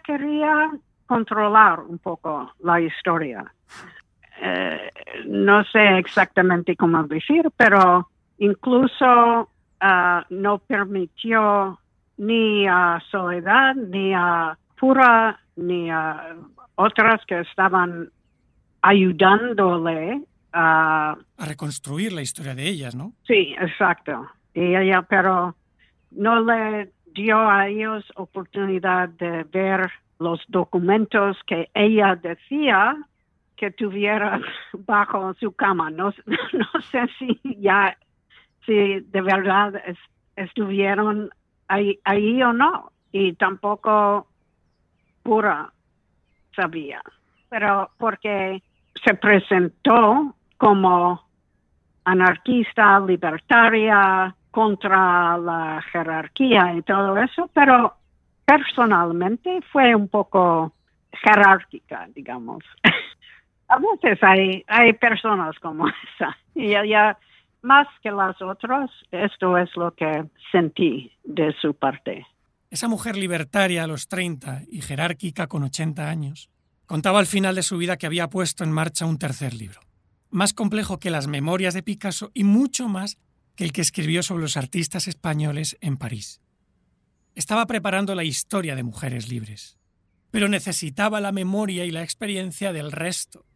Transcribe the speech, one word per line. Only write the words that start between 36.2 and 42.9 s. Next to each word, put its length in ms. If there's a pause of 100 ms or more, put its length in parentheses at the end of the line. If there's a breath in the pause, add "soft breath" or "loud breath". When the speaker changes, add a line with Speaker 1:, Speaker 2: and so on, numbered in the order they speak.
Speaker 1:
no 280 (100)
sé 160 (120)
si 220 (180)
ya, 380 (680 soft breath)
si 360
de 200
verdad 540 (120)
es-, 120 (380)
estuvieron 920 (380)
ahí, 360
ahí 380
o 100
no. 400 (200)